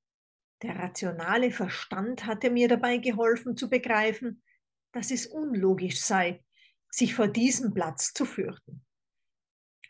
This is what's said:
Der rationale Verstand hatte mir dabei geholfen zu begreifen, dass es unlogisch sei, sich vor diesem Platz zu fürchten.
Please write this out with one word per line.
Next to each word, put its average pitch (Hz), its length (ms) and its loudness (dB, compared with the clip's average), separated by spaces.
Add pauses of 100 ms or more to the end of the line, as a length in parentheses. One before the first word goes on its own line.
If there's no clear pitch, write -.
(600)
Der 185 140 -6
rationale 180 760 0
Verstand 208 760 -6
hatte 226 240 0
mir 240 160 4
dabei 240 300 2
geholfen 233 600 0
zu 247 100 -4
begreifen, 226 760 0 (480)
dass 233 180 -4
es 254 160 -2
unlogisch 190 760 0
sei, 185 440 0 (460)
sich - 240 2
vor 214 120 4
diesem 233 460 2
Platz 165 400 -2
zu 277 120 -2
fürchten. - 600 -8 (1040)